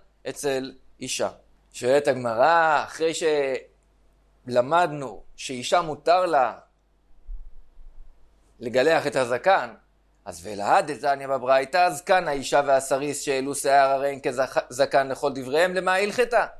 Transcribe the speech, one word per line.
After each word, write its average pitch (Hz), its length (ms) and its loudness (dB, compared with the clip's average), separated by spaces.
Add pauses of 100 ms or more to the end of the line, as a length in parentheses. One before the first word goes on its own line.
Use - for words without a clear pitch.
(300)
אצל 135 420 -4 (280)
אישה. 120 300 -4 (440)
שואלת 139 340 2
הגמרא, 135 760 2
אחרי 160 280 -4 (1400)
שלמדנו 135 760 0 (120)
שאישה 131 460 -2
מותר 165 440 0
לה 135 280 2 (2000)
לגלח 127 480 2
את 143 80 -4
הזקן, 127 580 0 (520)
אז 85 180 -16
ולהא 104 380 2
דתניא 139 460 -4
בברייתא, 135 600 2
זקן 175 380 0
האישה 143 400 0
והסריס 139 540 0
שהעלו 135 340 -2
שיער, 139 340 4
הרי 139 200 0
אין 139 120 -6
כזקן 135 840 0
לכל 135 260 -2
דבריהם, 139 400 0
למה 180 200 -2
הלכתא? 208 520 0 (140)